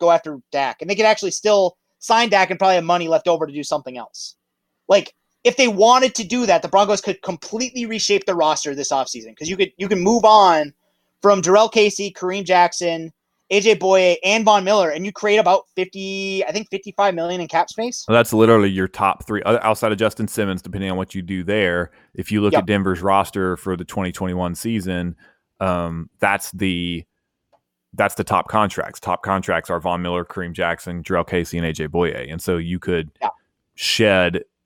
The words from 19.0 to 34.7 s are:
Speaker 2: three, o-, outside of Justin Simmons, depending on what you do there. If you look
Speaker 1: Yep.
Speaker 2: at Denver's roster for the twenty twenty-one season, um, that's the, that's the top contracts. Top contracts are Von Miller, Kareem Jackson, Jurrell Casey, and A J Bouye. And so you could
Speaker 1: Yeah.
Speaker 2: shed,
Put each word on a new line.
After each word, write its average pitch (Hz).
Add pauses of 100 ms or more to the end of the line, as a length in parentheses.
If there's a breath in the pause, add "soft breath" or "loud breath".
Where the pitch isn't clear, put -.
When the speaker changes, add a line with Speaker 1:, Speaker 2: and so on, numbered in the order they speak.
Speaker 2:
three, 104
o-, 113
outside 110
of 101
Justin 107
Simmons, 95
depending 95
on 90
what 92
you 95
do 90
there. 87 (240 soft breath)
If -
you 104
look 104
Speaker 1:
Yep. -
Speaker 2:
at 90
Denver's 98
roster 95
for 92
the 85
twenty 92
twenty-one 90
season, 90 (420 soft breath)
um, 85
that's 101
the, 87 (880)
that's 101
the 98
top -
contracts. -
Top -
contracts 95
are 85
Von 87
Miller, 87
Kareem 87
Jackson, 85
Jurrell 85
Casey, 87
and 85
A 80
J 78
Bouye. 76
And 82
so 90
you 85
could 85 (120)
Speaker 1:
Yeah. 113 (440)
Speaker 2:
shed, 92 (220)